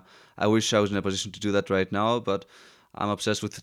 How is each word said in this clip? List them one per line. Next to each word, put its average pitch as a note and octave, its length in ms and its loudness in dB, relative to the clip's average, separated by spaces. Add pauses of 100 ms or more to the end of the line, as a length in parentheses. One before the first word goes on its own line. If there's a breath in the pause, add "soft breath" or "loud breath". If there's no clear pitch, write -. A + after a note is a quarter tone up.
(380 loud breath)
I G2+ 100 0
wish A2 260 2
I A2 60 6
was G2+ 120 4
in G2+ 60 0
a G2 40 0
position F#2+ 320 -2
to F#2 60 -14
do G#2 120 -2
that G2 180 2
right F#2+ 220 2
now, A2+ 280 0
but G2 260 -2 (500 loud breath)
I'm G2+ 140 -2
obsessed G#2 340 -2
with - 200 -6